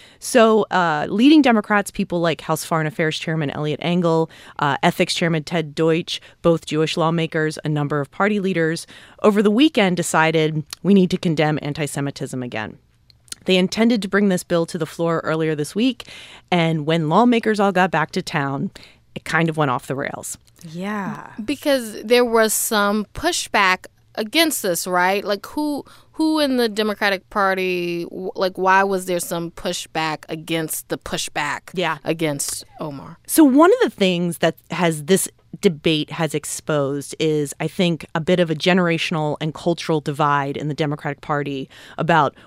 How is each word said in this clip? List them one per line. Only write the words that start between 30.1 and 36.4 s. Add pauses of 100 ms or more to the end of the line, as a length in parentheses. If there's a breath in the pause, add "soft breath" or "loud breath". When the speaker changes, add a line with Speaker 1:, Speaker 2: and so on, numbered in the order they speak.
Speaker 3:
against
the
pushback
Speaker 1:
Yeah.
Speaker 3:
against (140)
Omar?
Speaker 1:
So
one
of
the
things
that (160)
has
this (320)
debate
has
exposed